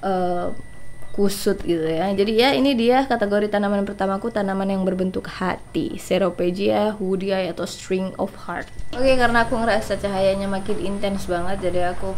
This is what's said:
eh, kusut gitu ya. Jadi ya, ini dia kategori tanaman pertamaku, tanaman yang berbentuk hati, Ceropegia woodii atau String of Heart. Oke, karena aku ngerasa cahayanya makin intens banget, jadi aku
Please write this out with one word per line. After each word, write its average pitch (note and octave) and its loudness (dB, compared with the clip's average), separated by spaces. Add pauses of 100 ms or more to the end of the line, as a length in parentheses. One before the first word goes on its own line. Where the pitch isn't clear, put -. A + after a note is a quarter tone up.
eh, F3+ 0 (640)
kusut G3+ 2
gitu E3+ 0
ya. D#3+ 0
Jadi G3+ 2
ya, B3+ 6
ini C4+ 4
dia B3 4
kategori G#3 2
tanaman G3+ 0
pertamaku, G3+ -2
tanaman G3 -2
yang F#3+ 0
berbentuk F#3 -2
hati, - -4
Ceropegia G3 0
woodii F#3+ -2
atau E3+ -6
String F#3+ -4
of G3 -2 (160)
Heart. - -8 (240)
Oke, B3+ 4
karena A#3 4
aku B3 0
ngerasa G#3+ 0
cahayanya G3 0
makin G3 -2
intens G3 -2
banget, F3+ 0
jadi F3+ 2
aku F#3+ -2